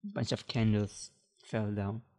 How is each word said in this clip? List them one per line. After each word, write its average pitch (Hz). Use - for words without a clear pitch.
bunch 117
of -
candles 107
fell 107
down. 104